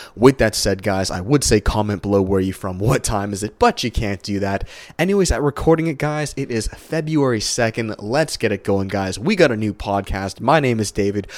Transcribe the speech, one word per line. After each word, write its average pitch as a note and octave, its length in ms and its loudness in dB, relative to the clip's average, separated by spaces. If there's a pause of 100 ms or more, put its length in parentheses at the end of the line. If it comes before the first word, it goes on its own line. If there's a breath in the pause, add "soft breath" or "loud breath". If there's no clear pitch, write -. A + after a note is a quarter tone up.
(160 loud breath)
With C3 220 6
that A2 160 2
said, G2 300 -2
guys, F#2+ 260 0
I F2+ 120 -6
would B2+ 220 2
say A2 160 4
comment G#2 440 -4
below G2+ 180 2
where G2 180 2
you're F#2+ 140 -2
from, F#2+ 240 -8
what B2 260 0
time G2+ 300 -2
is G2 80 -6
it, - 160 -8
but A#3 260 2
you B2 60 -2
can't G2+ 320 -4
do G2+ 200 -4
that. G2 260 -2 (320 loud breath)
Anyways, F#3+ 320 2
at A#2 100 0
recording D#3+ 460 2
it, D3 100 -4
guys, D3+ 400 -4
it C3+ 140 -6
is A2+ 160 -2
February D3+ 720 0
second. A2+ 560 -2
Let's C3 400 -2
get G#2+ 140 0
it G2 120 -4
going, G2 260 0
guys. F#2+ 280 -4
We D#3+ 180 0
got D#3+ 160 4
a G#2+ 60 -2
new G#2+ 160 -2
podcast. G2 680 -4
My C#3 200 2
name B2 200 0
is G#2 120 -2
David, G2+ 360 -2 (100 loud breath)